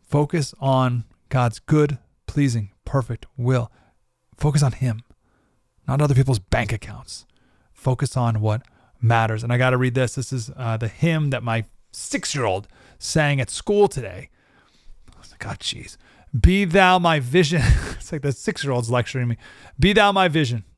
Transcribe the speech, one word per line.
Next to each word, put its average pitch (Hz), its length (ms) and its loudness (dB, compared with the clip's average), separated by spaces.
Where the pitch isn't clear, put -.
Focus 147 600 -2
on 127 440 0
God's 120 300 0
good, 151 400 2
pleasing, 117 440 -2
perfect 123 400 -4
will. 123 340 0
Focus 147 280 0
on 135 100 2
him, 120 300 -4
not 135 140 0
other 143 140 4
people's 127 240 4
bank 113 340 -2
accounts. - 540 -12
Focus 127 420 -2
on 117 240 0
what 110 220 0
matters. 113 460 2
And 120 80 -2
I 123 60 0
gotta 127 180 2
read 127 180 0
this. 127 200 0
This - 180 -6
is, 127 240 -6
uh, 113 220 -4
the 113 100 -4
hymn 156 400 0
that 131 140 -2
my 113 240 -2
six-year-old 113 760 -4
sang 143 440 0
at 113 80 -6
school 208 380 2
today. 117 420 -10
I - 40 -20
was - 120 -20
like, - 100 -20
"God, - 200 -12
jeez. - 380 -10
Be 185 260 4
thou 185 340 4
my 165 220 2
vision." 151 420 2
<laughs> - 340 4
It's - 140 -16
like 151 120 -8
the 139 100 0
six-year-old's 123 580 -4
lecturing 123 380 -2
me. 117 80 -2
"Be 196 140 2
thou 202 200 4
my 190 160 2
vision" 123 360 -2